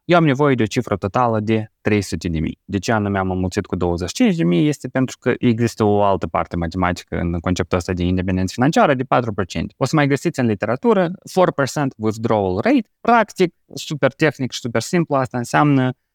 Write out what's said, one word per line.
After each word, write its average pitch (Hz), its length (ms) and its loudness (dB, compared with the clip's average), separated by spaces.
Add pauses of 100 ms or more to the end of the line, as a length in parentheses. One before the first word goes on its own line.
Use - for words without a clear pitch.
eu 170 120 2
am 165 80 4
nevoie 143 300 2
de 120 80 0
o 110 40 2
cifră 107 300 -2
totală 110 440 0
de 107 400 -2
trei 104 220 2
sute 90 260 -6
de 80 100 -2
mii. - 260 -4
De 98 140 -2
ce 107 140 -2
anume 101 260 0
am 95 120 -2
înmulțit 92 360 -2
cu - 100 -4
douăzeci 87 320 -2
și - 60 -10
cinci 214 220 2
de 165 80 0
mii? 170 240 2
Este 139 200 -4
pentru 131 320 -2
că 120 180 0
există 117 460 0
o 104 180 4
altă 98 240 2
parte 85 300 -4
matematică 87 640 -2
în 87 220 -2
conceptul 92 380 -2
ăsta 92 140 -4
de 87 100 -4
independență 92 520 0
financiară 160 400 2
de 127 100 -2
patru 123 280 0
procente. 87 440 -4
O - 80 -4
să 135 120 0
mai 143 100 4
găsiți 139 340 -2
în 123 60 2
literatură 156 640 0 (200)
four 180 220 2
percent 139 440 -2
withdrawal 107 640 0
rate. 247 280 2 (120)
Practic, 214 540 0 (200)
super 139 380 -2
tehnic 135 400 0
și - 80 -10
super 117 200 -4
simplu, 165 340 0
asta 131 240 -2
înseamnă 135 540 2 (220)